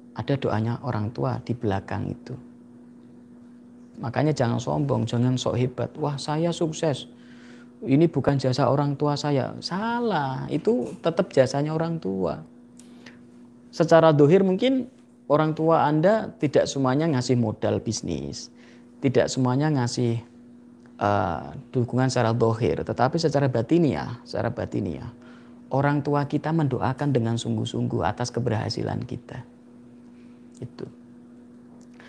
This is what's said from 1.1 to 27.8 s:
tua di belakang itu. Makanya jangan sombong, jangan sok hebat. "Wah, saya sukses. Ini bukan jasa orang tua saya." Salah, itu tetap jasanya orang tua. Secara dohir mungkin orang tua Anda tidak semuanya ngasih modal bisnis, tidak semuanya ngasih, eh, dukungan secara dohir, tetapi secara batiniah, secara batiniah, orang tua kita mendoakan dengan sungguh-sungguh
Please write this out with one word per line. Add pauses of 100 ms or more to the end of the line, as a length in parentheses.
tua
di
belakang
itu. (1700)
Makanya
jangan
sombong,
jangan
sok
hebat.
"Wah,
saya
sukses. (720)
Ini
bukan
jasa
orang
tua
saya."
Salah,
itu
tetap
jasanya
orang
tua. (1300)
Secara
dohir
mungkin (400)
orang
tua
Anda
tidak
semuanya
ngasih
modal
bisnis, (560)
tidak
semuanya
ngasih, (800)
eh, (300)
dukungan
secara
dohir,
tetapi
secara
batiniah,
secara
batiniah, (640)
orang
tua
kita
mendoakan
dengan
sungguh-sungguh